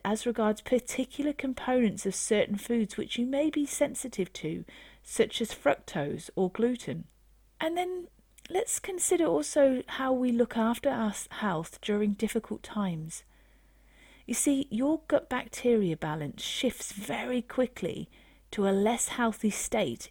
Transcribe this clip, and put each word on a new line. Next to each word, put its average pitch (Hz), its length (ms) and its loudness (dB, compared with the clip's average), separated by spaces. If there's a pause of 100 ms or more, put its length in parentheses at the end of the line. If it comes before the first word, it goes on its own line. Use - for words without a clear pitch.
as 208 220 0
regards 214 340 2
particular 262 720 0
components 254 760 0
of 190 80 -2
certain 208 420 2
foods 226 400 0
which - 220 -6
you 240 80 0
may 277 240 2
be 294 160 0
sensitive 277 680 -2
to, 170 320 -6 (380)
such - 380 0
as 226 120 -4
fructose - 840 -2
or 185 140 2
gluten. 226 540 -2 (560)
And 320 160 0
then 359 300 -2 (420)
let's 370 300 0
consider 359 460 0
also 285 640 4
how 262 240 0
we 254 180 2
look 233 260 2
after 233 320 2
our 226 220 0
s-, - 220 -8
health 170 480 -2
during 208 320 2
difficult 214 500 -4
times. 170 600 -4 (1000)
You 240 100 -4
see, 269 360 2
your 277 380 2
gut - 200 2
bacteria 233 680 2
balance 151 480 -4
shifts - 480 -4
very 233 500 -4
quickly - 680 -2 (440)
to 196 160 2
a - 20 4
less 202 380 2
healthy 220 420 0
state 185 600 -2